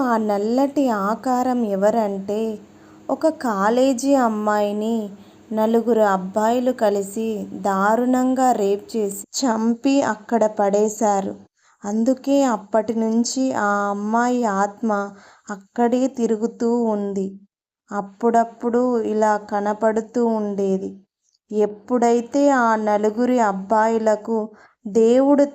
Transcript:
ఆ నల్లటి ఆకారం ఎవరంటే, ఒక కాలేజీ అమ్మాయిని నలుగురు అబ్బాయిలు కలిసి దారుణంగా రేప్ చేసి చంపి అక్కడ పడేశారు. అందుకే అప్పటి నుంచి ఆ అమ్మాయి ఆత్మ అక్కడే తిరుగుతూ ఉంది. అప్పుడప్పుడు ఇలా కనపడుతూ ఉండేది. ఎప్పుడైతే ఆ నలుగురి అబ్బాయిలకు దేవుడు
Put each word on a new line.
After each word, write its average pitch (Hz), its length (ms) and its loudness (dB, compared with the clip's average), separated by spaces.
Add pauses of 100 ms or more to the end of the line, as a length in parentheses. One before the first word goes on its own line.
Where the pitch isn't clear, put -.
ఆ 247 160 0
నల్లటి 226 680 0 (180)
ఆకారం 247 640 -2
ఎవరంటే, 202 760 -2 (720)
ఒక 294 180 -2 (140)
కాలేజీ 247 720 2
అమ్మాయిని 214 840 0 (560)
నలుగురు 220 560 2
అబ్బాయిలు 214 640 0
కలిసి 208 560 -2 (320)
దారుణంగా 247 920 2
రేప్ 202 360 -2
చేసి 196 340 -4 (120)
చంపి 233 680 0
అక్కడ 220 440 -2
పడేశారు. 208 840 0 (500)
అందుకే 254 600 0
అప్పటి 220 520 -2
నుంచి 226 480 0 (100)
ఆ 208 180 -2 (200)
అమ్మాయి 233 520 0 (120)
ఆత్మ 202 360 -2 (600)
అక్కడే 240 560 -2
తిరుగుతూ 233 640 -2 (120)
ఉంది. 202 440 -2 (640)
అప్పుడప్పుడు 226 920 -2 (180)
ఇలా 214 360 0
కనపడుతూ 214 880 -2
ఉండేది. 196 640 -2 (600)
ఎప్పుడైతే 233 920 0 (140)
ఆ 240 200 4
నలుగురి 214 640 0
అబ్బాయిలకు 214 1000 0 (500)
దేవుడు 254 580 4 (100)